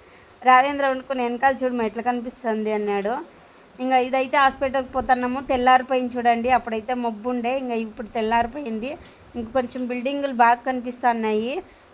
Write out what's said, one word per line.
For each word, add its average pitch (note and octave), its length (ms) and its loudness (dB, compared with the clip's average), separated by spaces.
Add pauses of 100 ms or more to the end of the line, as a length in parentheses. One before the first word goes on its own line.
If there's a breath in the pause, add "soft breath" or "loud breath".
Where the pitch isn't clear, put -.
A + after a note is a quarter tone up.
(440 loud breath)
రాఘవేంద్ర C#4 420 6
అనుకుని, C4 360 -2
"వెనకాల A#3+ 320 2 (100)
చూడము B3 180 0
ఎట్లా A3 200 -2
కనిపిస్తుంది" A#3 720 -4
అన్నాడు. G#3 440 -2 (640 loud breath)
ఇంకా C4 160 2
ఇదైతే C4 400 0
హాస్పిటల్కి C4+ 560 0
పోతున్నాము. B3+ 480 0
తెల్లారిపోయింది B3+ 760 2
చూడండి, A#3 340 2
అప్పుడైతే A#3 440 0
మబ్బు A#3 360 -4
ఉండే, B3 280 -2
ఇంకా B3+ 160 -4
ఇప్పుడు A3+ 320 -6
తెల్లారిపోయింది. A#3 880 -2 (400 loud breath)
ఇంక A3+ 160 -8
కొంచెం B3+ 340 -2
బిల్డింగులు C4+ 460 -4
బాగా A#3+ 220 6
కనిపిస్తున్నాయి, A#3+ 1080 -2 (320 loud breath)